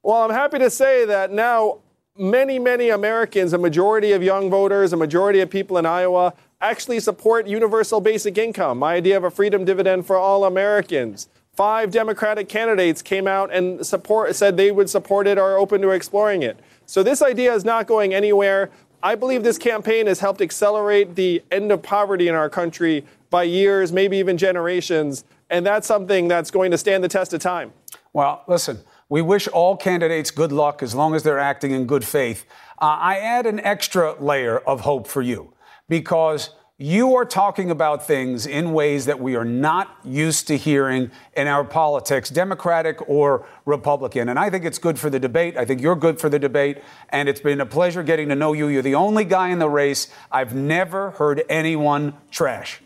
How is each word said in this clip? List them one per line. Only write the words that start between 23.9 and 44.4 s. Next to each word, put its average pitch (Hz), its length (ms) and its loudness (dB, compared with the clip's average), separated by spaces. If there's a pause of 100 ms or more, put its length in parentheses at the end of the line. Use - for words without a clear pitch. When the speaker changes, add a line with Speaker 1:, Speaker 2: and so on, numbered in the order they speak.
Speaker 1:
maybe 196 260 0
even 185 200 0
generations. 170 880 -2 (240)
And 175 160 0
that's 202 200 0
something 190 440 0
that's 170 200 0
going 185 220 0
to 165 60 2
stand 190 260 0
the 175 60 -2
test 185 240 -2
of 156 80 -6
time. 170 320 -4 (400)
Speaker 2:
Well, 143 340 -2
listen, 160 320 -2 (300)
we 151 120 0
wish 190 260 2
all 180 300 2
candidates 165 540 -2
good 151 200 -2
luck 147 320 0
as 113 100 -8
long 156 220 0
as 147 80 -2
they're 147 160 0
acting 139 320 -2
in 131 140 -2
good 131 180 0
faith. 120 420 -4 (360)
Uh, 156 40 0
I 170 340 0
add 233 260 -2
an 214 160 -2
extra 185 600 -2
layer 135 380 0
of 135 220 -2
hope 135 260 -2
for 139 140 -4
you 120 320 -6 (340)
because 160 600 0 (280)
you 214 380 2
are 247 100 2
talking 196 460 -2
about 151 340 -2
things 127 400 -2
in 156 280 -4
ways 147 320 0
that 139 140 -2
we 127 160 -4
are 117 100 -2
not 151 580 -2
used 151 440 -2
to 147 100 0
hearing 131 520 0 (260)
in 143 120 -2
our 143 160 0
politics, 143 640 -2
Democratic 165 800 -2
or 143 380 2 (180)
Republican. 131 640 -2
And 127 80 -2
I 196 120 0